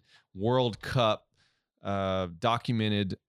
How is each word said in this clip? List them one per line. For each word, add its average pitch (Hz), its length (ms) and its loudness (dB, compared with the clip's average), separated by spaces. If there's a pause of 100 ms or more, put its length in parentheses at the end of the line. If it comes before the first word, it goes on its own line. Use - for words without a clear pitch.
(340)
World 117 460 0
Cup, 110 460 0 (560)
uh, 95 460 -2 (100)
documented 107 760 0 (120)